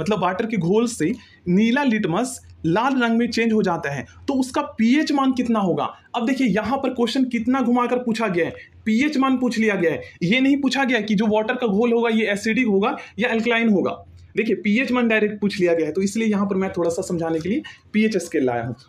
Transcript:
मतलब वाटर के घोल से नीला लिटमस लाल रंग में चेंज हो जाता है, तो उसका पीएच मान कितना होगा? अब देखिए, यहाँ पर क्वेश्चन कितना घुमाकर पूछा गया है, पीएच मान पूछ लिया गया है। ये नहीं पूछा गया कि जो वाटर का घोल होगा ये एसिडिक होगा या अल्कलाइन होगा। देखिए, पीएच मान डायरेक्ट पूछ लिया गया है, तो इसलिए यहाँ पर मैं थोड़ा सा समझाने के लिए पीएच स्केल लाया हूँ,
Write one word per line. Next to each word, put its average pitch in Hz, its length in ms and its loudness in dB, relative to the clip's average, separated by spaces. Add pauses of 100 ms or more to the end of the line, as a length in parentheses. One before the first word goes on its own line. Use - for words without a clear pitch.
मतलब 196 200 0
वाटर 185 240 -2
के 226 120 -4
घोल 202 300 2
से 175 240 -2 (360)
नीला 226 360 2
लिटमस 214 560 0 (260)
लाल 226 300 2
रंग 233 220 2
में 240 120 2
चेंज 226 240 0
हो 214 100 4
जाता 160 260 -2
है, 139 160 -6 (220)
तो 277 60 -2
उसका 262 280 -2 (160)
पीएच 285 340 2
मान 269 220 2
कितना 233 260 0
होगा? 160 240 0 (320)
अब 233 100 -2
देखिए, 269 220 0
यहाँ 208 300 0
पर 262 140 -2
क्वेश्चन 240 340 0
कितना 247 360 -2
घुमाकर 240 380 0
पूछा 226 280 -2
गया 175 180 0
है, - 80 -6 (320)
पीएच 262 320 2
मान 262 200 2
पूछ 247 200 -2
लिया 214 180 2
गया 170 160 0
है। 139 100 -4 (220)
ये 208 160 2
नहीं 277 180 4
पूछा 269 260 0
गया 247 180 0
कि 214 140 0
जो 220 120 2
वाटर 214 280 0
का 254 120 -2
घोल 226 260 2
होगा 233 160 2
ये 220 180 2
एसिडिक 220 400 0
होगा 214 280 2 (240)
या 214 100 0
अल्कलाइन 226 400 0
होगा। 151 220 2 (460)
देखिए, 220 200 0
पीएच 240 340 0
मान 247 160 2
डायरेक्ट 208 340 0
पूछ 202 180 -2
लिया 175 140 4
गया 160 140 0
है, 156 60 -4
तो 190 80 -2
इसलिए 220 260 0
यहाँ 208 180 2
पर 196 100 -4
मैं 190 180 -2
थोड़ा 170 160 0
सा 170 140 -4
समझाने 165 360 -2
के 165 100 -6
लिए 285 140 -2 (300)
पीएच 214 260 2
स्केल 147 260 -2
लाया 120 200 -2
हूँ, 127 100 -6 (140)